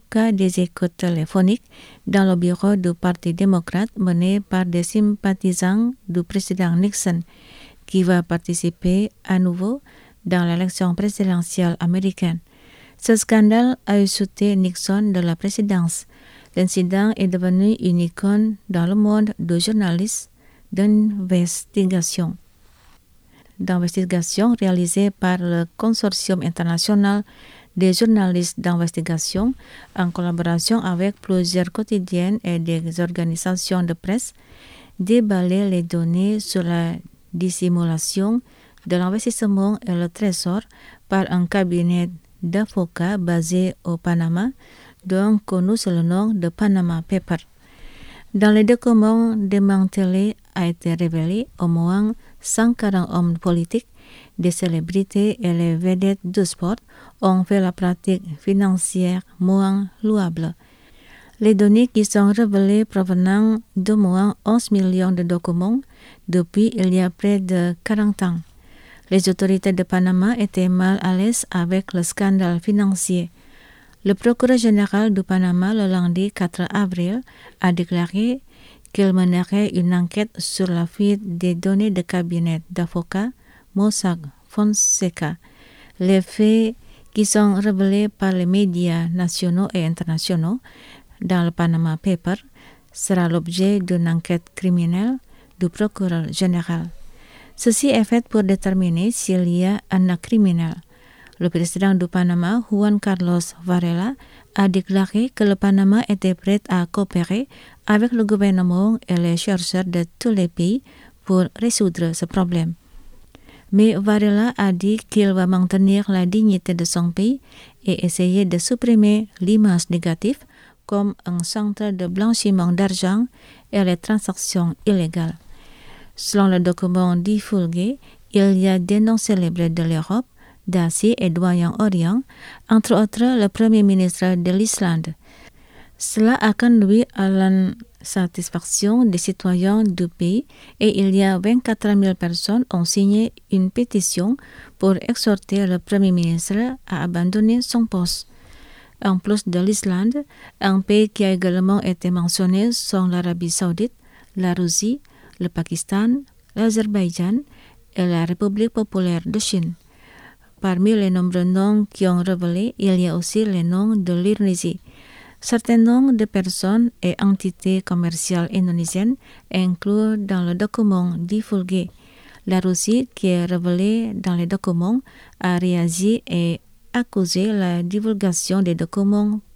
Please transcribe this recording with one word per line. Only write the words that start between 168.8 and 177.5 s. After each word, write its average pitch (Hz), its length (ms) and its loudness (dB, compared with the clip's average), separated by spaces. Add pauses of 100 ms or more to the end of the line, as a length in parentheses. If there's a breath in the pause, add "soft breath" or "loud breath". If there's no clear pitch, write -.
inclus 202 640 0
dans 190 260 -2
le 175 120 -2
document 190 600 0
divulgué. 185 760 -4 (560 soft breath)
La 185 100 2
Russie, 208 560 0
qui - 140 -2
est 175 160 0
révélée 185 680 -2
dans 190 200 -4
les 175 140 -2
documents, 190 520 -2 (380 loud breath)
a 180 200 -2
réagi 180 680 0
et 170 340 -2 (320)
accusé 202 600 -2